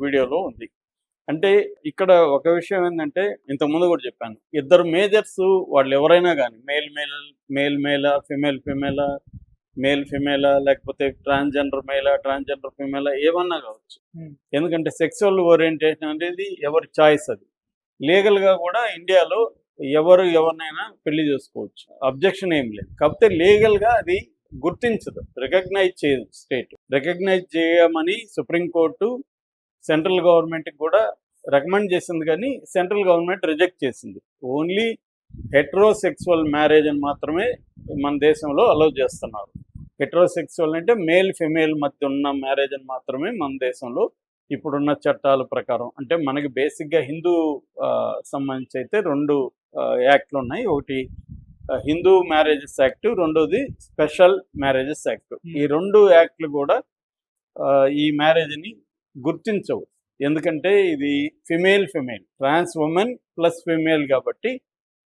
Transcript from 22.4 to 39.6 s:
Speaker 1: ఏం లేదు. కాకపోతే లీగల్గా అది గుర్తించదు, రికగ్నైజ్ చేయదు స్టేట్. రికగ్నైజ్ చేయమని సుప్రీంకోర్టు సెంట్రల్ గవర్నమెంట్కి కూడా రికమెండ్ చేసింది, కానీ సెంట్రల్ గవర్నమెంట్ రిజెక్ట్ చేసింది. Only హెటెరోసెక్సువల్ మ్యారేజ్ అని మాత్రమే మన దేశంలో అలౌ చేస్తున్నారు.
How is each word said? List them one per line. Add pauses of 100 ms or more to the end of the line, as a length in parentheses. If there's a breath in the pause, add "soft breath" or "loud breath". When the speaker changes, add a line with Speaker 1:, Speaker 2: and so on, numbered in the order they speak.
Speaker 1:
ఏం
లేదు.
కాకపోతే
లీగల్గా
అది (240)
గుర్తించదు, (200)
రికగ్నైజ్
చేయదు
స్టేట్. (200)
రికగ్నైజ్
చేయమని
సుప్రీంకోర్టు (580)
సెంట్రల్
గవర్నమెంట్కి
కూడా (420)
రికమెండ్
చేసింది,
కానీ
సెంట్రల్
గవర్నమెంట్
రిజెక్ట్
చేసింది. (240)
Only (600)
హెటెరోసెక్సువల్
మ్యారేజ్
అని
మాత్రమే (480)
మన
దేశంలో
అలౌ (100)
చేస్తున్నారు. (200)